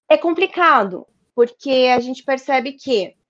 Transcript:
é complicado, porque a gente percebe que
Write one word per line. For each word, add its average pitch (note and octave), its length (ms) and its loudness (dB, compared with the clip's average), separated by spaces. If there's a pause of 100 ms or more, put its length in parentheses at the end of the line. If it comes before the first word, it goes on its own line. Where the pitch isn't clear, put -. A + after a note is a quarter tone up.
é D4+ 100 4
complicado, E4 880 0 (300)
porque B3+ 600 0
a B3 40 0
gente B3+ 240 -10
percebe C4+ 500 -4
que A#3 420 -4 (140)